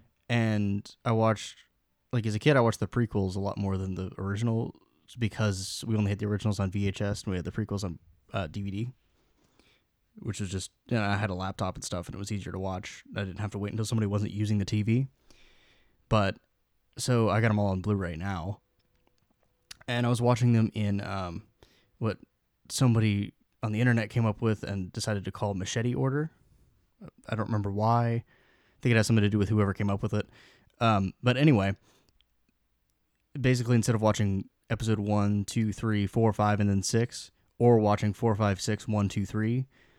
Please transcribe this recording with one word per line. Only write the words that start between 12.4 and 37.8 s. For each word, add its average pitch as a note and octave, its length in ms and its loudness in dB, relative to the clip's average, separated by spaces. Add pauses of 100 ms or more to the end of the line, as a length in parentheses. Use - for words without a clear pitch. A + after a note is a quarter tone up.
to F2+ 60 -8
watch. F#2+ 460 -8 (120)
I - 40 -6
didn't F#2+ 200 -8
have G#2+ 120 -6
to G2+ 80 -8
wait G2+ 120 -4
until A2 140 -4
somebody A2 220 0
wasn't G2+ 240 -2
using G#2 260 0
the G2 80 0
T G#2+ 160 0
V. A2+ 240 2 (1040)
But, G2+ 300 2 (580)
so A#2+ 320 2
I G#2 100 2
got A2+ 120 4
'em G#2 80 2
all G2+ 80 2
on F#2+ 140 -2
Blu-ray F#2+ 340 -2
now. F#2 460 -8 (1200)
And A#2+ 220 0
I - 20 4
was A#2+ 120 2
watching A#2+ 320 4
them A2+ 200 4
in, G2+ 280 0
um, F#2+ 420 -6 (560)
what G#2+ 180 -2 (520)
somebody A2 640 2 (280)
on G#2+ 120 -6
the G#2+ 80 0
internet A#2 280 2
came A#2 160 0
up G#2+ 160 -2
with A2 220 0
and F#2+ 280 -6
decided G#2 340 -4
to G#2 60 -6
call G2+ 220 -4
machete A2 400 -2
order. C#3 380 -2 (1000)
I A2 60 -4
don't G#2+ 100 -2
remember G#2 240 -2
why. A2 380 2
I A#2 160 -2 (580)
think B2 120 2
it - 20 4
has A2 100 4
something A2+ 160 6
to G#2 80 4
do G#2+ 80 2
with G2+ 120 2
whoever G#2 240 2
came G2+ 180 -2
up G2+ 100 -2
with G#2 140 -2
it. G#2 120 -2 (520)
Um, G2+ 420 2
but B2 160 2
anyway, A2 380 4 (1600)
basically, B2 360 2
instead A#2 180 4
of G#2+ 80 0
watching G#2 480 2 (200)
episode A2 280 0
one, G#2 460 2
two, G#2+ 300 -2
three, G#2 340 0
four, A2+ 240 2
five, G#2 300 2
and G2+ 80 4
then G2 120 2
six, - 500 -2 (280)
or A#2+ 180 8
watching G#2 360 2